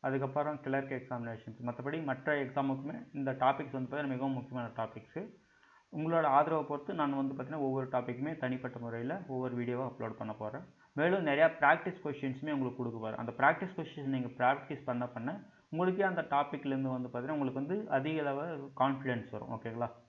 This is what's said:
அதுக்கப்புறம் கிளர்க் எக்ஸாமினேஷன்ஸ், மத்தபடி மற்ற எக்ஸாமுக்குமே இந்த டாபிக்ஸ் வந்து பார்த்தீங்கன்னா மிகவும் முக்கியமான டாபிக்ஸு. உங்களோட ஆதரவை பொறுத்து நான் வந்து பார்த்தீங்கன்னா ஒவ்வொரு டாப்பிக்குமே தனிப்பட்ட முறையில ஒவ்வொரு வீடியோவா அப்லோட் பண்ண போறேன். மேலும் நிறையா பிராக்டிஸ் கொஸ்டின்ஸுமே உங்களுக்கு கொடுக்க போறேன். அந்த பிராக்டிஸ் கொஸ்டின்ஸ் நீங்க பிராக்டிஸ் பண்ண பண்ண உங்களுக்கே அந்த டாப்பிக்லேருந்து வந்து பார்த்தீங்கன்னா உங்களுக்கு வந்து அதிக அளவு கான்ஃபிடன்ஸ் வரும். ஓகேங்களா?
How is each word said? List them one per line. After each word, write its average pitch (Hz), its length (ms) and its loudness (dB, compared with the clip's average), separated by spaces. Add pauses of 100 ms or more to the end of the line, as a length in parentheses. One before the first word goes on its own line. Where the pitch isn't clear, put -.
அதுக்கப்புறம் 139 580 0
கிளர்க் 135 320 0
எக்ஸாமினேஷன்ஸ், 117 680 -6
மத்தபடி 127 420 -4
மற்ற 139 340 0
எக்ஸாமுக்குமே 135 760 -2
இந்த 135 180 0
டாபிக்ஸ் 131 440 2
வந்து 127 140 -2
பார்த்தீங்கன்னா 135 260 -2
மிகவும் 135 180 0
முக்கியமான 120 420 -6
டாபிக்ஸு. 113 460 -6 (720)
உங்களோட 160 320 2
ஆதரவை 151 400 6
பொறுத்து 143 280 -4
நான் 143 220 2
வந்து 135 180 0
பார்த்தீங்கன்னா 139 320 -4
ஒவ்வொரு 131 220 0
டாப்பிக்குமே 127 500 -2
தனிப்பட்ட 127 420 -2
முறையில 120 480 -4
ஒவ்வொரு 127 280 -2
வீடியோவா 123 300 0
அப்லோட் 113 320 -6
பண்ண 110 160 -6
போறேன். 110 300 -6 (320)
மேலும் 175 300 4
நிறையா 151 280 6
பிராக்டிஸ் 160 480 4
கொஸ்டின்ஸுமே 139 500 -4
உங்களுக்கு 131 260 0
கொடுக்க 117 220 -4
போறேன். 110 200 -4
அந்த 120 120 -4
பிராக்டிஸ் 165 440 4
கொஸ்டின்ஸ் 147 380 -4
நீங்க 127 140 0
பிராக்டிஸ் 135 560 2
பண்ண 123 240 -2
பண்ண 120 220 -6 (400)
உங்களுக்கே 185 340 2
அந்த 180 180 2
டாப்பிக்லேருந்து 139 680 0
வந்து 123 180 -2
பார்த்தீங்கன்னா 131 280 -2
உங்களுக்கு 135 240 0
வந்து 196 280 -2
அதிக 151 300 2
அளவு 143 260 0 (300)
கான்ஃபிடன்ஸ் 131 560 2
வரும். 107 180 -8
ஓகேங்களா? 117 400 -4 (200)